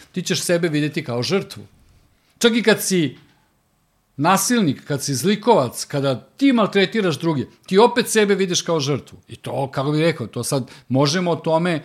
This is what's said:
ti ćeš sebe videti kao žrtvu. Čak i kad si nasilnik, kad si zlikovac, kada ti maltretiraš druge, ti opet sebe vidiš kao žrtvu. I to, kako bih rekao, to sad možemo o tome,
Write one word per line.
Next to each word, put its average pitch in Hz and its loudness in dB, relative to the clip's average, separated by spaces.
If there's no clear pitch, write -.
ti 185 -6
ćeš 170 -2
sebe 175 0
videti 147 -2
kao 120 -4
žrtvu. 135 -4
Čak 233 2
i 233 0
kad 202 2
si 170 -2
nasilnik, 185 2
kad 143 -6
si 143 -4
zlikovac, 180 0
kada 139 -2
ti 277 2
maltretiraš 196 0
druge, 160 -2
ti 185 0
opet 233 4
sebe 208 2
vidiš 180 -2
kao 165 -2
žrtvu. 131 -4
I 117 -18
to, 127 -6
kako 135 -4
bih 151 0
rekao, 160 0
to 120 -8
sad 135 -4
možemo 147 0
o 160 0
tome, 165 0